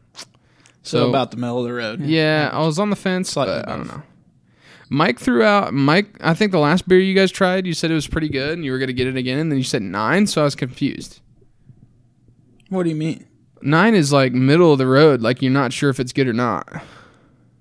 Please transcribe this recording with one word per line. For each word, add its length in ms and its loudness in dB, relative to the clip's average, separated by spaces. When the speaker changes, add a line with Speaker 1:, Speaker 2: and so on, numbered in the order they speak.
Speaker 1:
So 120 -20
Speaker 2:
So, 260 0
Speaker 1:
about 220 0
the 80 -12
middle 220 -6
of 40 -4
the 80 -6
road. 300 -8
Speaker 2:
yeah, 460 0
Speaker 1:
Average. 140 -6
Speaker 2:
I 40 0
was 120 -2
on 120 -2
the 60 -2
fence, 340 -4
Speaker 1:
Slightly 240 -2
Speaker 2:
but 140 -6
I 80 -8
don't 100 -10
Speaker 1:
above. 120 -14
Speaker 2:
know. 40 -14
Mike 280 0
threw 240 0
out, 300 2
Mike, 360 2
I 140 0
think 180 0
the 60 2
last 280 2
beer 120 6
you 160 2
guys 160 2
tried, 360 -2
you 60 -4
said 180 -4
it 40 0
was 120 -2
pretty 220 -4
good, 240 -4
and 140 -8
you 60 -4
were 60 -2
gonna 140 -4
get 140 -2
it 100 -4
again, 220 -4
and 120 -2
then 60 0
you 80 0
said 160 -2
nine, 460 0
so 160 0
I 20 2
was 100 0
confused. 680 -8
Speaker 1:
What 140 -2
do 80 -2
you 60 -2
mean? 280 -6
Speaker 2:
Nine 320 4
is, 180 2
like, 220 4
middle 360 6
of 60 4
the 100 0
road, 360 6
like, 180 0
you're 100 2
not 220 0
sure 160 0
if 120 0
it's 120 -6
good 160 0
or 60 -2
not. 480 -4